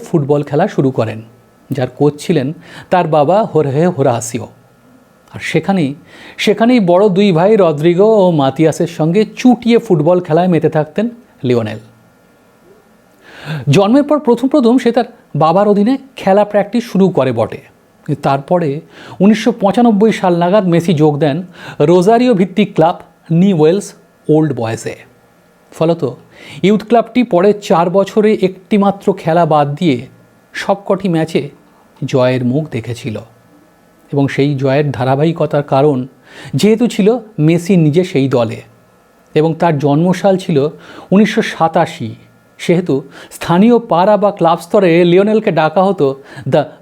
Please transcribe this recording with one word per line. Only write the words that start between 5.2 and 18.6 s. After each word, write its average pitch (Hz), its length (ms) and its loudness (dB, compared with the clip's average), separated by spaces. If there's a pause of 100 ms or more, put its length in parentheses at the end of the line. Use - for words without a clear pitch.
আর - 100 -16 (100)
সেখানেই, 165 400 0 (460)
সেখানেই 226 520 2
বড় 180 200 4
দুই 202 220 2
ভাই 175 260 2
রদ্রিগো 170 520 2 (120)
ও 180 100 4
মাতিয়াসের 160 680 0
সঙ্গে 170 240 0 (180)
চুটিয়ে 240 400 2
ফুটবল 180 460 0
খেলায় 175 260 0
মেতে 160 180 2
থাকতেন 160 360 -4 (380)
লিওনেল। 117 380 -2 (1900)
জন্মের 202 380 2
পর 302 120 0
প্রথম 240 300 -2
প্রথম 247 280 2
সে 240 140 0
তার 233 160 -2 (280)
বাবার 165 320 2
অধীনে 208 260 2 (220)
খেলা 196 300 2
প্র্যাকটিস 202 460 -2
শুরু 190 140 2 (120)
করে 131 220 0
বটে, 107 220 -4 (440)
কিন্তু 147 220 -6
তারপরে 147 420 -2 (500)